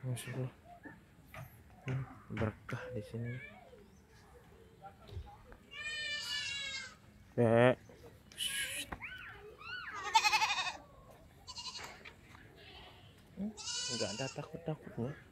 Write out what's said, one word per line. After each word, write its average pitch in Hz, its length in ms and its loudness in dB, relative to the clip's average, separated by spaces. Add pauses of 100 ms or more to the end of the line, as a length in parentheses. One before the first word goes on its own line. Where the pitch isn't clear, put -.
Masya 123 240 0
Allah. 127 220 0 (1400)
Hmm, 131 120 4 (280)
berkah 110 480 2 (160)
di 107 80 0
sini. 120 320 -2 (4000)
Dek. 120 400 10 (4000)
Hmm, 208 160 0 (400)
nggak 113 240 4
ada 131 160 2
takut-takutnya. - 800 -2 (200)